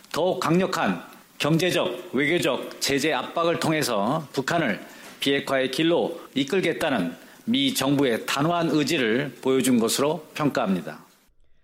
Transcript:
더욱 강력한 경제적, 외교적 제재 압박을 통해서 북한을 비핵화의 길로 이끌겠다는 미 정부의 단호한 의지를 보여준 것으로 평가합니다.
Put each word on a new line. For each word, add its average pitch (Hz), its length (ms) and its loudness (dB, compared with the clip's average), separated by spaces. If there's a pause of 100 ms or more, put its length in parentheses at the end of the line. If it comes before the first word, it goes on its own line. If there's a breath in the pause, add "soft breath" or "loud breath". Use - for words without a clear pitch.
(120)
더욱 175 280 0
강력한 160 640 2 (380)
경제적, 156 760 0
외교적 147 680 0
제재 139 320 0
압박을 165 480 0
통해서 143 720 0
북한을 143 480 -2 (400 loud breath)
비핵화의 135 520 0
길로 160 500 0 (140)
이끌겠다는 143 760 0 (320 loud breath)
미 131 280 2
정부의 135 520 0
단호한 165 440 0
의지를 139 720 0
보여준 131 380 4
것으로 143 540 0
평가합니다. 98 680 -2 (600)